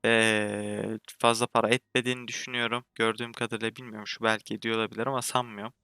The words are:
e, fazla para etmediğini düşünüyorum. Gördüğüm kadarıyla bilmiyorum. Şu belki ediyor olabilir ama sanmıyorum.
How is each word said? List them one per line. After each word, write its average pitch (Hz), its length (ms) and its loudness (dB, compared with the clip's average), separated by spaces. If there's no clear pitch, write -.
e, 107 920 2
fazla 117 280 4
para 113 240 2
etmediğini 123 580 0
düşünüyorum. 120 560 -4
Gördüğüm 113 380 0
kadarıyla 113 440 -4
bilmiyorum. 107 300 -12
Şu - 180 -6
belki 110 300 2
ediyor 113 220 -2
olabilir 110 300 -2
ama 131 160 -2
sanmıyorum. 117 600 -4